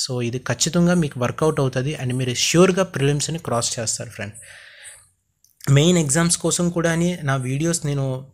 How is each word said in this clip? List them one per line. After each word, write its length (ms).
So, 200
ఇది 160
ఖచ్చితంగా 560
మీకు 260
వర్కౌట్ 400
అవుతుంది 440
and 100
మీరు 200
ష్యూర్గా 480
ప్రిలిమ్స్ని 560
క్రాస్ 400
చేస్తారు 320
ఫ్రెండ్. 220
మెయిన్ 280
ఎగ్జామ్స్ 400
కోసం 320
కూడా 200
అని 320
నా 140
వీడియోస్ 500
నేను 460